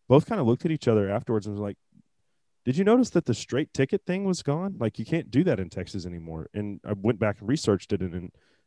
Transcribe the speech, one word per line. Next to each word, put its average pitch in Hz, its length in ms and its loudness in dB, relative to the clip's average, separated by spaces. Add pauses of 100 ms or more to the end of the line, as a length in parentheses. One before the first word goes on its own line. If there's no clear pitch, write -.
both 139 180 8
kinda 214 140 -2
looked 123 240 2
at 165 60 0
each 151 160 -4
other 104 240 4
afterwards 107 340 -2
and 104 100 -8
was 104 60 -8
like, 101 160 -8 (880)
"Did 131 100 0
you 185 80 2
notice 226 280 4
that 175 140 2
the 113 100 2
straight - 360 -2
ticket 135 320 0
thing 185 200 -2
was 185 180 -2
gone? 180 380 -4
Like, 110 180 -2
you 110 80 -6
can't 160 240 -4
do 180 140 4
that 160 160 2
in 87 100 -6
Texas 92 380 -8
anymore." 82 480 -10
And 104 280 -6
I 104 100 -4
went 101 260 0
back 104 200 0
and 98 80 -14
researched 110 460 0
it, 90 80 0
and 87 140 -4
in 87 160 -10 (360)